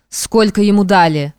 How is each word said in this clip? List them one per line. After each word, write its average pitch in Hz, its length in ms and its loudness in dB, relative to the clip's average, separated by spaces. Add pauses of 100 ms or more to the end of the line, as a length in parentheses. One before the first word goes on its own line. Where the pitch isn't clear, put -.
сколько 214 520 -2
ему 202 220 2
дали. 165 560 0